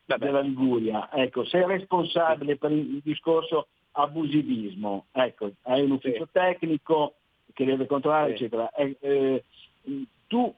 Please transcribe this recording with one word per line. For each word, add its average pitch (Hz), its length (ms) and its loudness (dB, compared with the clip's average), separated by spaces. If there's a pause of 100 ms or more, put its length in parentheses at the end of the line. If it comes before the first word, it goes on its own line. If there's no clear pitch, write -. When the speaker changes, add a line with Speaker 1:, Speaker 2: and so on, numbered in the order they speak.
Speaker 1:
Vabbè. 127 180 -2
Speaker 2:
della 143 160 2
Liguria, 127 720 0
ecco, 127 320 0
sei 180 220 2
responsabile 170 880 0
per 151 160 -2
il 143 320 -2
discorso 160 640 0 (240)
abusivismo, 127 1200 -2
ecco, 113 380 -2 (120)
hai 131 200 2
un 139 80 2
ufficio 131 340 -2
Speaker 1:
Sì. - 80 -14
Speaker 2:
tecnico 165 840 0 (360)
che 131 140 -2
deve 135 180 0
controllare, 147 440 2
Speaker 1:
Sì. 117 160 -4
Speaker 2:
eccetera. 113 260 -2
Eh, 139 300 -2
eh, 135 440 0 (840)
tu 240 300 0